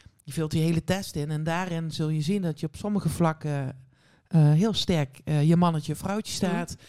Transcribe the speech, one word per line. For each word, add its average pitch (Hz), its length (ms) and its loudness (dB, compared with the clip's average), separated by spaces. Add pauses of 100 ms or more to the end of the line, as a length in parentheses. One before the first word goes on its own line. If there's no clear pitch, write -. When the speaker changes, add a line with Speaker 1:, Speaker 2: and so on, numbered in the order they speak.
(240)
Speaker 1:
Je 147 80 -14
vult 156 200 -4
die 160 100 0
hele 165 220 2
test 185 320 -4
in 147 160 -4
en 151 120 -4
daarin 165 480 -4
zul 156 180 -2
je 156 120 0
zien 190 200 0
dat 165 180 -4
je 160 80 -4
op - 80 -12
sommige 208 340 -2
vlakken, 147 680 -2 (520)
eh, 151 240 6
heel 190 220 4
sterk, 156 500 -2
eh, 151 240 0
je 170 80 6
mannetje 165 380 2
of - 60 -8
vrouwtje 208 360 -6
Speaker 2:
Mhm. - 180 0
Speaker 1:
staat. 175 220 -4 (140)